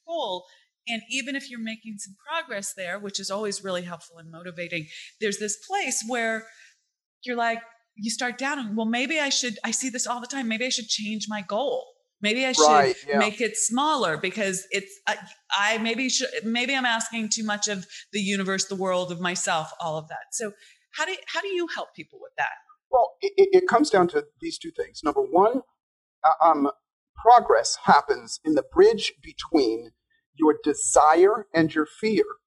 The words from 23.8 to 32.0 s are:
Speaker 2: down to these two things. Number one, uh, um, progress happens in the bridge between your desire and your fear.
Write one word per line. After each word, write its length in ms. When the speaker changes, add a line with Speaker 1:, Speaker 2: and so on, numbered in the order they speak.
Speaker 2:
down 180
to 160
these 180
two 120
things. 340
Number 180
one, 400
uh, 220
um, 240
progress 680
happens 600
in 100
the 80
bridge 600
between 680
your 300
desire 880
and 200
your 120
fear. 380